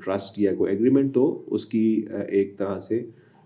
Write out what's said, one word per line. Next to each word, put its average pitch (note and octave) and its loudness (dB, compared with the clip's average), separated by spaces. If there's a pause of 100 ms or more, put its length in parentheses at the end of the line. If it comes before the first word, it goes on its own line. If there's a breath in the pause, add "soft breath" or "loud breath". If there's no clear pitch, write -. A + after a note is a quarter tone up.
ٹرسٹ G2 -4
یا G2 2
کوئی F2+ 0
ایگریمنٹ، C3 2
تو C3 2
اس - -4
کی، A2 2
آ، - -8 (120)
ایک G2 0
طرح G2 -4
سے، A2+ -4 (400 soft breath)